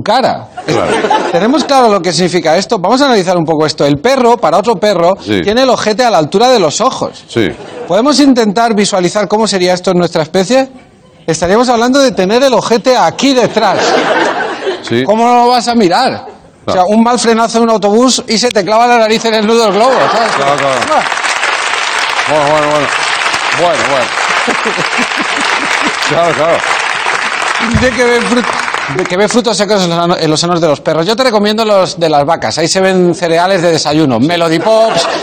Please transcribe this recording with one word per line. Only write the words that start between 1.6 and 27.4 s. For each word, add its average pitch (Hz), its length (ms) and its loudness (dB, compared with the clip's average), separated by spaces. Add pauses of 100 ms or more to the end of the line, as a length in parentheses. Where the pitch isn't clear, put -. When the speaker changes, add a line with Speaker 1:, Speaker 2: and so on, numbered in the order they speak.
Speaker 1:
claro 262 260 4
lo 202 100 2
que 170 140 -2
significa 160 420 0
esto? 196 220 0
Vamos 214 240 0
a 285 40 2
analizar 190 300 2
un 170 100 0
poco 156 200 0
esto. 151 220 -2
El 147 100 2
perro, 240 400 2
para 165 220 2
otro 214 160 0
perro, 185 440 2
Speaker 2:
Sí. 101 220 0
Speaker 1:
tiene 226 220 0
el 262 80 2
ojete 214 340 0
a 233 60 0
la 180 80 4
altura 196 300 2
de 247 100 4
los 156 200 0
ojos. - 480 -4
Speaker 2:
Sí. 110 200 0 (400)
Speaker 1:
¿Podemos 226 320 2
intentar 233 560 2
visualizar 190 520 0
cómo 214 200 0
sería 180 260 0
esto 180 160 -2
en 180 80 2
nuestra 170 240 0
especie? 233 480 0 (560)
Estaríamos 196 440 2
hablando 247 320 2
de 254 100 4
tener 196 320 2
el 262 100 2
ojete 233 420 2
aquí 202 380 2
detrás. 214 460 0 (1080)
Speaker 2:
Sí. 120 160 0
Speaker 1:
¿Cómo 220 220 2
no 247 100 4 (100)
lo - 20 2
vas 247 200 0
a 240 60 0
mirar? 226 640 0 (320)
Speaker 2:
Claro. 185 140 2
Speaker 1:
O 180 60 2
sea, 208 100 2
un 226 60 6
mal 240 140 2
frenazo 226 420 0
en 233 40 2
un 226 60 2
autobús 220 580 2
y 220 100 -2
se 240 140 0
te 208 140 0
clava 226 220 2
la 240 100 4
nariz 220 280 2
en 220 100 -2
el 214 120 0
nudo 233 160 2
del 202 100 2
globo, 240 200 2 (180)
¿sabes? 220 240 0
Speaker 2:
Claro, 277 220 0
claro. 277 180 0 (160)
Speaker 1:
Ah. 285 120 0 (1300)
Speaker 2:
Bueno, 151 220 0
bueno, 151 200 0
bueno. 147 160 -2 (720)
Bueno, 165 300 0
bueno. 131 160 0 (420)
Speaker 1:
<laughs> - 1600 -4
Speaker 2:
Claro, 165 260 0
claro. 156 220 0 (1120)